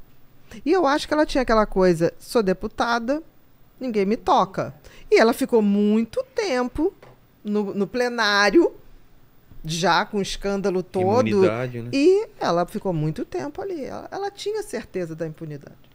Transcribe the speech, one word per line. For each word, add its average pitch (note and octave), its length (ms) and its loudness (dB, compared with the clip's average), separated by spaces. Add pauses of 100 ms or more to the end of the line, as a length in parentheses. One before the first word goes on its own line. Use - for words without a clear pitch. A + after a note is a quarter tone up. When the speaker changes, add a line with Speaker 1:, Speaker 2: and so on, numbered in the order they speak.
(640)
Speaker 1:
E C4+ 80 0
eu F4+ 140 4
acho C#4+ 220 0
que D4+ 60 -2
ela D4+ 120 4
tinha - 160 0
aquela A3 240 4
coisa, F3 520 2
"Sou - 240 0
deputada, A#3 800 -2 (580)
ninguém A3 240 -2
me G3+ 120 0
toca." G3+ 580 0 (360)
E G#4 80 6
ela A#3 140 6
ficou A#3+ 300 2
muito G#3 600 2 (120)
tempo D4 580 -2 (500)
no, G#3 320 -4
no G3+ 120 -2
plenário, A#3+ 840 2 (920)
já E3+ 400 0
com G#3 140 -6
o G3 40 0
escândalo G3 600 -4
todo. F#3+ 460 0
Speaker 2:
Imunidade, B2 540 0
né? A#2+ 100 -10
Speaker 1:
E F#4 360 4 (100)
ela F3 280 0
ficou G3 260 -6
muito D#3+ 320 -4
tempo D4 360 -10
ali. F4 240 -8
Ela, - 260 -12
ela G4 200 -6
tinha G#4 320 -6
certeza F3 540 -8
da E3 100 -6
impunidade. D3+ 480 -14 (200)